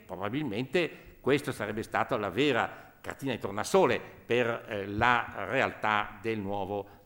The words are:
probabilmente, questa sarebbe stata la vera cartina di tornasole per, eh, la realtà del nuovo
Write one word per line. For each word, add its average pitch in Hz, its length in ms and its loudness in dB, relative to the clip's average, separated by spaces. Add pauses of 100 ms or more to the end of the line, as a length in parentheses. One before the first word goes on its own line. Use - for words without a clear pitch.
probabilmente, 123 1120 -4
questa 135 320 2
sarebbe 107 300 -4
stata 110 340 0
la 104 140 0
vera 117 580 0 (120)
cartina 131 320 -6
di 107 60 -4
tornasole 107 640 2
per, 117 680 0
eh, 101 180 -4
la 113 600 2
realtà 107 760 0
del 113 160 -2
nuovo 98 680 -6